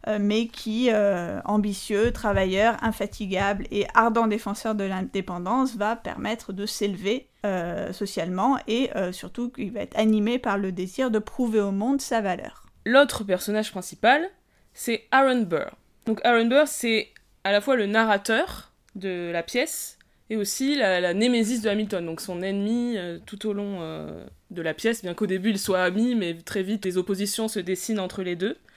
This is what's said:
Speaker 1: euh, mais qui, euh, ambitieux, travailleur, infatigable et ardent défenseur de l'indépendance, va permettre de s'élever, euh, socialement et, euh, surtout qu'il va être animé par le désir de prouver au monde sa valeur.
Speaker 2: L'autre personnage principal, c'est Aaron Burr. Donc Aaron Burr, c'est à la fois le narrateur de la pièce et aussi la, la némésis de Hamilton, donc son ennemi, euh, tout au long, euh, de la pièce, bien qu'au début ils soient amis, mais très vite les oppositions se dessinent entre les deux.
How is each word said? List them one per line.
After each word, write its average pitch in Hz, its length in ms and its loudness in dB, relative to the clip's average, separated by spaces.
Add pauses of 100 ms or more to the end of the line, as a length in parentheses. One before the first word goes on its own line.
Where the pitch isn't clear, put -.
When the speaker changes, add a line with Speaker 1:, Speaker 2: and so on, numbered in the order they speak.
Speaker 1:
euh, 214 160 0
mais 214 240 2
qui, 226 480 0
euh, 196 520 0
ambitieux, 208 680 0
travailleur, 196 720 2
infatigable 202 880 -2
et 202 240 0
ardent 226 320 4
défenseur 214 480 -2
de 202 80 -2
l'indépendance, 190 920 -2
va 214 180 0
permettre - 580 -6
de 202 140 -6
s'élever, 202 600 -2 (160)
euh, 170 480 -2
socialement 190 760 0
et, 240 280 0
euh, 185 160 -2
surtout 240 380 -8
qu'il 208 220 -8
va 226 80 -8
être - 180 -6
animé 220 400 4
par 202 220 -2
le 190 120 -2
désir 185 380 -4
de 220 80 0
prouver 220 420 0
au 202 120 0
monde 233 280 0
sa 226 220 0
valeur. - 460 -6 (180)
Speaker 2:
L'autre 240 380 6
personnage 208 480 0
principal, 262 580 2 (460)
c'est - 340 -4
Aaron 254 320 6
Burr. 165 300 -2 (340)
Donc 220 180 0
Aaron 233 220 6
Burr, 277 220 6
c'est 226 400 0 (360)
à 196 80 2
la 202 100 4
fois 262 140 4
le 208 120 2
narrateur 220 840 2 (220)
de 180 400 -6
la 170 80 0
pièce - 540 -4 (360)
et 220 60 0
aussi 269 380 0
la, 190 260 2
la 175 140 0
némésis 226 480 4
de 220 80 0
Hamilton, 202 340 -2
donc 165 160 -8
son 180 220 -6
ennemi, 214 540 -2
euh, 175 280 -6
tout 208 220 -8
au 208 60 -2
long, 202 280 -6
euh, 156 440 -10 (260)
de 170 100 -8
la 156 140 -2
pièce, 226 260 -2
bien 175 140 -6
qu'au 214 100 -2
début 190 240 0
ils 202 80 0
soient 185 240 0
amis, 214 320 2
mais 175 220 0
très 190 260 -6
vite 202 240 -4
les 180 140 0
oppositions 202 480 -2
se 214 120 -4
dessinent 185 400 -2
entre 185 220 -4
les 180 140 -4
deux. 196 200 -2 (220)